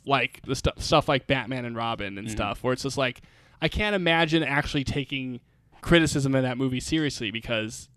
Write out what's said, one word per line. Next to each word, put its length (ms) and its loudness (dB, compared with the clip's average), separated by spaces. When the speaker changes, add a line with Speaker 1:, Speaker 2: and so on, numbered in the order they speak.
Speaker 1:
like, 400 0
the 100 -2
stu-, 220 0
stuff 300 4
like 180 2
Batman 380 -2
and 120 -8
Robin 420 -4
and 100 -10
Speaker 2:
Mm-hmm. 80 -6
Speaker 1:
stuff, 260 -4
where 100 2
it's 100 -2
just 160 -4
like, 220 -2
I 80 0
can't 260 0
imagine 480 4
actually 420 0
taking 560 -4
criticism 540 4
of 80 4
that 160 -2
movie 220 -2
seriously 500 -2
because 680 -6